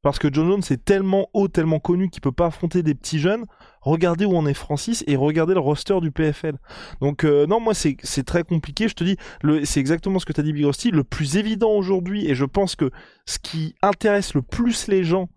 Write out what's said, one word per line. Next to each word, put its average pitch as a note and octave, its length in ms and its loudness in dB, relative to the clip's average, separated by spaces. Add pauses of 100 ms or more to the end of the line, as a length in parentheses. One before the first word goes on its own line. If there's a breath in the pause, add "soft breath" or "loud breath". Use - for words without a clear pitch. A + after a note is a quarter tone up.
parce C#3+ 140 0
que C#3+ 160 0
John D#3+ 140 2
Jones G3 240 2
est B2+ 120 -2
tellement G3 500 2
haut, G3 140 2
tellement D#3+ 320 0
connu F3+ 300 0
qu'il - 120 -12
peut C3+ 100 0
pas F3 160 2
affronter F3 340 -2
des D3+ 140 0
petits D#3 240 -4
jeunes. G#3 260 0 (360 soft breath)
Regardez E3+ 440 2
où F#3 100 2
en D#3 120 2
est C#3 80 0
Francis - 500 -4
et C#3+ 100 2
regardez D#3 380 2
le F#3 60 4
roster D3+ 420 -2
du D#3 100 -2
P D3+ 220 0
F - 120 -8
L. D3 120 -4 (440 loud breath)
Donc, C#3+ 220 0
euh, D3 220 6
non, G#3 140 2
moi, A3+ 160 0
c'est, C#3+ 260 0
c'est - 220 -4
très E3+ 200 -2
compliqué. E3+ 440 -2
Je - 80 -4
te - 80 -4
dis, F#3 120 2 (280 loud breath)
le, D3+ 200 4
c'est C#3+ 160 0
exactement E3 380 0
ce - 80 -2
que D#3 80 -6
t'as D3+ 80 0
dit, D3+ 120 -2
Big D3 120 0
Rusty. C#3+ 240 0
Le D#3 140 2
plus D3 340 -2
évident A3 320 0
aujourd'hui, G3 580 0
et C#3 60 2
je C3+ 120 0
pense F#3+ 300 -2
que C3 140 0 (380 loud breath)
ce - 100 -8
qui - 460 -8
intéresse G3+ 500 0
le C#3+ 80 2
plus - 460 -2
les F#3+ 160 2
gens F3+ 340 0